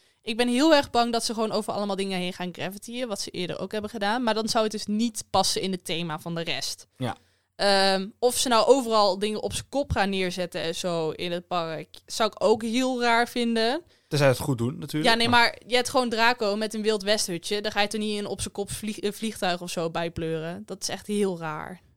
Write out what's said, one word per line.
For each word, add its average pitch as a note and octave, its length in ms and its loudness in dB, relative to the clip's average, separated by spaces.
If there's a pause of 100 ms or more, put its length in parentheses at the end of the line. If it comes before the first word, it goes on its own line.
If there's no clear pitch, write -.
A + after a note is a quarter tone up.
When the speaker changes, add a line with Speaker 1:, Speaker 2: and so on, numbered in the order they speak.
(220)
Speaker 1:
Ik A3+ 160 -4
ben A#3+ 100 2
heel C#4 280 6
erg C#4+ 140 4
bang A#3+ 220 2
dat A3+ 140 -2
ze A#3+ 80 -2
gewoon A3 180 -2
over G#3+ 220 -2
allemaal G3+ 220 -2
dingen F#3+ 240 -4
heen F3+ 140 -4
gaan F3+ 200 -8
gravity'en, A#3 540 -8
wat G3 140 -6
ze - 100 -8
eerder - 280 -6
ook F#3+ 120 -8
hebben G#3 180 -6
gedaan. A3 340 -2
Maar A3 100 2
dan A3 140 -2
zou A3 160 2
het A3 80 -2
dus G#3+ 140 -6
niet A3 440 -2
passen - 320 2
in F#3+ 100 -2
het F#3 140 -6
thema E3 340 -4
van E3+ 160 -6
de E3 80 -4
rest. - 440 -6 (100)
Speaker 2:
Ja. - 180 -4 (400)
Speaker 1:
Ehm, G3 520 4 (120)
of A#3+ 180 2
ze - 100 0
nou A3+ 200 4
overal A3 520 6
dingen G#3+ 220 -2
op G3+ 120 -4
z'n - 160 -6
kop C#4 220 0
gaan G3 180 2
neerzetten F3+ 520 -2
en E3 140 -4
zo E3 340 -2
in F3 220 -6
het F3 160 -6
park, E3 400 -4 (180)
zou - 240 0
ik - 140 -8
ook G#3+ 180 4
heel B3 400 0
raar A#3 260 4
vinden. A#3 540 0 (260)
Speaker 2:
Tenzij C#3+ 240 4
ze B2 60 4
het - 60 -6
goed C3+ 140 0
doen, B2 220 -2
natuurlijk, D#3 340 2
Speaker 1:
Ja, A3+ 60 2
nee, A#3 100 2
Speaker 2:
maar A#3+ 120 6
Speaker 1:
maar - 160 2 (100)
je A3 80 0
hebt B3 140 2
gewoon B3+ 200 2
Draco A3+ 460 2
met G#3+ 180 -4
een A3 80 -4
Wild G#3 220 0
West G#3+ 240 2
hutje. G3 340 -4
Daar G#3+ 100 -4
ga G3+ 100 2
je G#3 60 2
toch G#3+ 140 -4
niet G#3+ 160 -2
in G#3 80 -4
op G3 160 -6
z'n G#3 100 -6
kop G3+ 200 -6
vlieg-, - 280 -8
eh, G#3 120 -2
vliegtuig G3 500 -4
of F3 80 -10
zo E3+ 200 -2
bij E3+ 220 -4
pleuren. E3 540 -6
Dat D4 160 -10
is - 80 -4
echt - 180 -10
heel G3 320 0
raar. D#3+ 420 -10 (160)